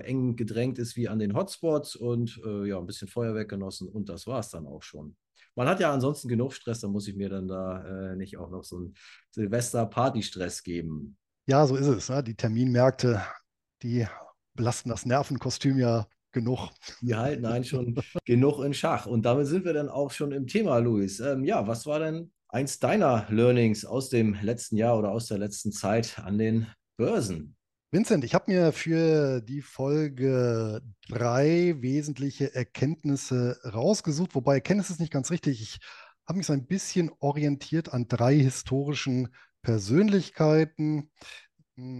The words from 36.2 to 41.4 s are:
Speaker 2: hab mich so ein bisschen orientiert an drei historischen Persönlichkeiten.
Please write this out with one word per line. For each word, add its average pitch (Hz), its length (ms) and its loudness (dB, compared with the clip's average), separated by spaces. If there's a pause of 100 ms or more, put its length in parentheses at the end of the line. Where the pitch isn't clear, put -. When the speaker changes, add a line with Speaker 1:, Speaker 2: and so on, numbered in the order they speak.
Speaker 2:
hab 123 100 -4
mich 98 80 -2
so 151 80 0
ein 139 140 0
bisschen 180 440 0 (100)
orientiert 143 720 0
an 120 140 -2
drei 127 260 4
historischen 131 1000 0 (280)
Persönlichkeiten. 151 1500 2 (880)